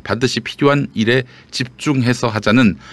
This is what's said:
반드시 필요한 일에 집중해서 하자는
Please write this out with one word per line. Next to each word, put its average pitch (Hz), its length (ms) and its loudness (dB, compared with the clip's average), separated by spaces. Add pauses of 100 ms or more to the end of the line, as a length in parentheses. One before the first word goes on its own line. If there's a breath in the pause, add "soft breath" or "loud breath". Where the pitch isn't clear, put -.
반드시 117 380 -4
필요한 143 540 0
일에 120 280 0 (300 loud breath)
집중해서 127 720 -2
하자는 110 500 2 (160 loud breath)